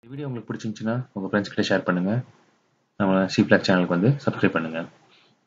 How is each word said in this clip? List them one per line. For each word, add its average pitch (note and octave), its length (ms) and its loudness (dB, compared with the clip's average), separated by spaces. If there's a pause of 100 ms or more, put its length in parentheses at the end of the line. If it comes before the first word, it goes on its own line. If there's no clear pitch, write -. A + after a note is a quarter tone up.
இந்த B2 160 -16
video C#3+ 120 -8
உங்களுக்கு A#2+ 260 -8
பிடிச்சிருந்துச்சுன்னா A2+ 580 -4
உங்க F#2+ 260 -2
friends F#2+ 160 -4
கிட்ட G2 220 0
share F#2 40 2
பண்ணுங்க. F#2 400 0 (760)
நம்ம F#2+ 300 2
சி G#2 160 2
Flag G2 260 4
சேனலுக்கு F2+ 180 4
வந்து F2 220 2
subscribe - 420 0
பண்ணுங்க. D#2+ 340 -4 (640)